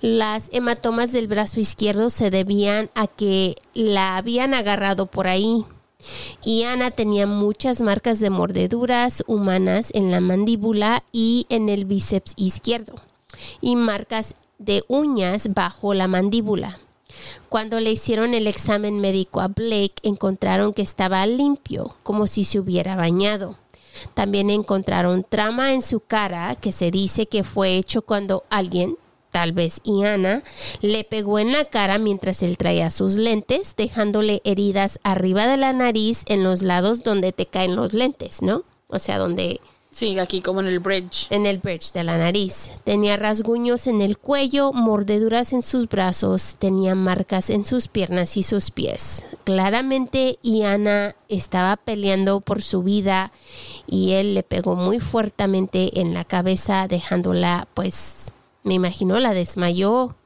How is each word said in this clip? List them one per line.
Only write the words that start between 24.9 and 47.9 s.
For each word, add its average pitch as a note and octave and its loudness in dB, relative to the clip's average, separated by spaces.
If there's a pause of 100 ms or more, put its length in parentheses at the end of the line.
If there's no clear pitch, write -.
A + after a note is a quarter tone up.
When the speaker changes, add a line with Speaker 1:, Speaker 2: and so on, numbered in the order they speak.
Speaker 1:
trama A#3+ 0
en C4 0
su A3+ -2
cara, G3 -2
que - -4
se E3+ 0
dice G3 0
que G3+ 0
fue F#3+ 0
hecho F#3+ 0
cuando G3+ -2
alguien, F#3 0 (360)
tal E3+ 0
vez E3+ 0
Iana, G3+ 2 (380)
le G#3+ 0
pegó G#3 -2
en A3 2
la C#4+ 2
cara G3+ 0
mientras G3 -2
él F3 0
traía E3+ 0
sus F#3+ 0
lentes, A3+ 0
dejándole G#3 0
heridas G3 0
arriba F#3+ 2
de C4+ 4
la C4+ 2
nariz A3+ 0
en G3+ 2
los F#3 2
lados F#3+ 2
donde G3 2
te F3+ -4
caen F#3 -2
los F#3 -2
lentes, B3+ -2
¿no? G#3 0 (240)
O - -6
sea, - -4
donde E3 -2 (320)
Speaker 2:
Sí, G#3 -2
aquí F#3 -2
como F#3 -2
en F#3+ 0
el F3+ 0
bridge. F3+ -4
Speaker 1:
En G#3 2
el G3 0
bridge F3+ -6
de F3 -4
la E3+ 0
nariz. F3+ 0 (140)
Tenía G#3 2
rasguños A3+ 0
en A3 2
el G3+ 0
cuello, C#4 0
mordeduras A3 2
en B3+ 0
sus A#3+ 0
brazos, F#3 0
tenía F#3+ 2
marcas F#3 0
en G#3 0
sus B3 0
piernas F3+ -2